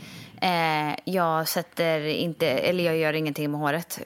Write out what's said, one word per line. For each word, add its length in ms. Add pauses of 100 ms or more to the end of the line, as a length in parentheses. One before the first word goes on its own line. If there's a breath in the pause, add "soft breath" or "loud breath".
(400 loud breath)
Eh, 640
jag 440
sätter 580
inte, 420
eller 360
jag 120
gör 160
ingenting 380
med 100
håret. 460